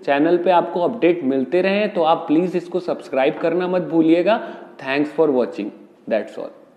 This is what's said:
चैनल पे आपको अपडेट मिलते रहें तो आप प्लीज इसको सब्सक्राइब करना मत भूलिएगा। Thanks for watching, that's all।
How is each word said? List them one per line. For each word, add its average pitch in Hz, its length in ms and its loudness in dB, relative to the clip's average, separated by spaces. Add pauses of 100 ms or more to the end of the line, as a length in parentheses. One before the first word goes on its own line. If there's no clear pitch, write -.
चैनल 151 320 2
पे 180 140 2
आपको 170 280 2
अपडेट 160 440 0
मिलते 135 380 0
रहें 202 320 0
तो 170 100 0
आप 160 140 4 (100)
प्लीज 170 280 2
इसको 175 240 -4
सब्सक्राइब 143 580 -2
करना 175 300 -2
मत 180 140 0
भूलिएगा। 165 680 2 (280)
Thanks 143 420 -2
for 151 160 4
watching, 110 320 -2 (420)
that's 107 260 -2
all। - 280 -14 (140)